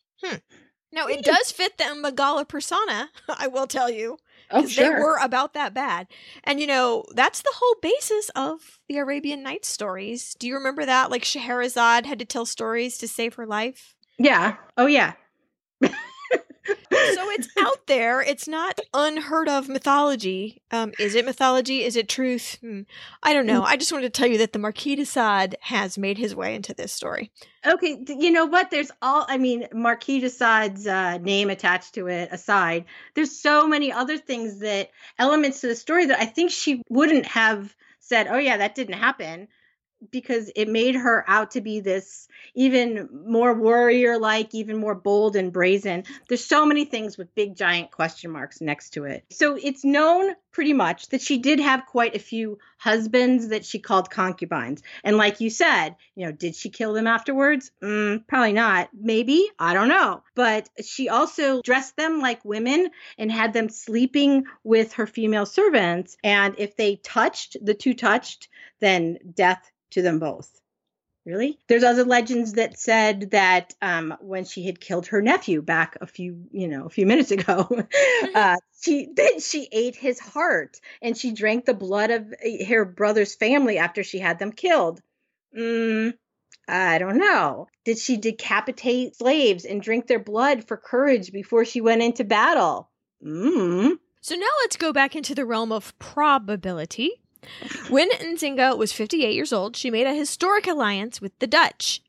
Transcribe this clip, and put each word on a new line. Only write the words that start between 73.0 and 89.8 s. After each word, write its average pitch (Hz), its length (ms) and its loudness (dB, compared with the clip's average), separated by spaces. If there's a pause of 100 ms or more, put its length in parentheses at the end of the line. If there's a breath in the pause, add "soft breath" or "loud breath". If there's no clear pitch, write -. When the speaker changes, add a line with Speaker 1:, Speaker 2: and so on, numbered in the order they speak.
Speaker 2:
that, 185 500 2
um, 165 380 -4
when 190 240 -8
she 180 220 -12
had 185 160 -8
killed 175 260 -6
her 208 140 0
nephew 214 400 2
back 165 400 -2
a 170 60 -16
few, 180 440 -14
you 185 160 -6
know, 143 180 -8
a 165 40 -12
few 196 160 0
minutes 247 260 4
ago, 185 380 0
<laughs> - 0 -
Speaker 1:
Mm-hmm. 453 680 0
Speaker 2:
uh, 190 220 4 (240)
she, 285 320 0
then - 260 4
she 294 320 -8
ate 240 240 -2
his 254 240 -4
heart 285 640 -4 (200 loud breath)
and 233 140 -4
she 240 160 -6
drank 214 340 -2
the 254 80 2
blood 202 380 -2
of, 220 220 -4
uh, 220 320 -6
her 220 180 2
brother's 202 520 0
family 233 420 2
after 175 260 -2
she 190 160 -8
had 170 200 -2
them 208 120 -6
killed. 220 480 0 (580)
Mm, 226 580 -2 (520)
I 175 300 2
don't 190 220 0
know. 190 480 2 (180)
Did 226 140 -2
she 247 180 -2
decapitate 226 1000 -2
slaves 240 480 2
and 202 180 -6